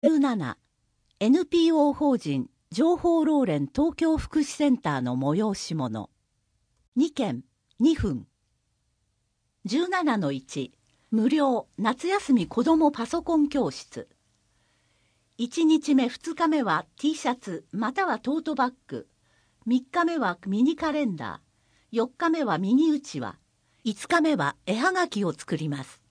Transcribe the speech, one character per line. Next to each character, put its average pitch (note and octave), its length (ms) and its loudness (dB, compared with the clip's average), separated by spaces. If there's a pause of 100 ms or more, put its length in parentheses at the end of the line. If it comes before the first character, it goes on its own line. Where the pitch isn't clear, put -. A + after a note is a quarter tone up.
十 D#4 160 2
七、 A3+ 400 -2 (600)
エ G#3 100 0
ヌ E4 160 4
ピ E4 280 2
ー - 20 2
オ D4 160 4
ー - 20 -2
法 C#4+ 240 2
人 C#3 320 -4 (220)
情 E4 240 2
報 E4 300 2
老 D4 180 2
連 D3 240 -2
東 D4+ 260 -2
京 D#4+ 240 0
福 - 220 -4
祉 D4 60 2
セ D4 240 0
ン B3 80 4
タ C#3+ 220 -4
ー - 20 -2
の B2 160 -2
催 F3 380 0
し - 200 -8
物。 A2 340 -6 (840)
二 D4+ 160 2
件、 E3 320 -4 (380)
二 D#4 140 6
分。 C#3+ 300 -4 (1400)
十 D4+ 240 -2
七 E4+ 260 0
の D#3+ 160 -2
一、 C3+ 400 -8 (400)
無 A3 160 2
料 C4+ 400 2 (100)
夏 A3+ 300 -2
休 F#4+ 240 0
み G3 160 4
子 A#3+ 160 -2
ど D#4+ 140 4
も D4+ 140 4
パ A#3 160 -8
ソ E4 160 -4
コ E4+ 120 -2
ン D4 140 4
教 A#3+ 220 -2
室。 - 360 -16 (1300)
一 B3 280 -2
日 D4+ 300 4
目、 B3+ 120 4
二 D#4+ 260 -8
日 E4 140 0
目 D4+ 160 2
は E3+ 220 0 (120)
T D4+ 160 0
シ D4 140 -4
ャ B3 80 0
ツ F#3+ 380 -10
ま G#3+ 180 -2
た F#4+ 140 -2
は C4+ 140 -2
ト C4+ 160 -2
ー D#4 60 -4
ト D#4 140 -4
バ B3+ 160 0
ッ - 20 -20 (140)
グ。 A#2 220 -10 (560)
三 B3 180 2
日 E4+ 220 -2
目 E4+ 120 0
は F#3 200 -2 (100)
ミ G#3 160 2
ニ D#4+ 140 2
カ D#4 160 -2
レ D4+ 100 0
ン G3 140 -2
ダ A2 260 -10
ー。 - 60 -20 (420)
四 A3+ 160 0
日 E4 220 -4
目 D#4+ 160 0
は F3 120 0
ミ F#3+ 160 0
ニ D#4 180 6
う D4+ 100 0
ち - 180 -10
わ。 A2 180 -8 (460)
五 - 240 -6
日 E4+ 140 2
目 D4+ 140 2
は C#3+ 200 -2 (100)
絵 G#3 140 -2
は F#4 140 2
が F4+ 160 0
き G3+ 160 -2
を D#3 80 -2
作 - 240 -6
り D#3 100 -4
ま C#3+ 160 -6
す。 - 280 -20